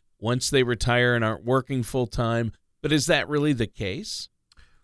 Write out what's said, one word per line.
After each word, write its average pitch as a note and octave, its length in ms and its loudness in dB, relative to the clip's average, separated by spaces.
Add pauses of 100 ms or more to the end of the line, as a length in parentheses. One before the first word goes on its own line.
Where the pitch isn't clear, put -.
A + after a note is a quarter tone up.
(200)
once B2 300 -2
they C3+ 120 4
retire B2 520 2
and A#2 100 0
aren't A2 200 -2
working B2+ 380 0
full B2 240 -2
time. A#2 460 -2 (300)
But D3+ 100 0
is D3+ 140 4
that D3 220 2
really D3 260 2
the A#2 120 0
case? G#2+ 640 -8 (560)